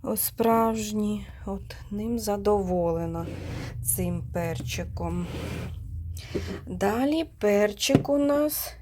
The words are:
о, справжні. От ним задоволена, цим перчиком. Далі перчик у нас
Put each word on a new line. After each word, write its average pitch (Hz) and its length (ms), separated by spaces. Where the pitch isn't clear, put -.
о, 220 140
справжні. 214 1080
От 196 300
ним 220 280
задоволена, 180 1080
цим 175 480
перчиком. 170 920
Далі 240 580
перчик 208 840
у 285 100
нас 285 640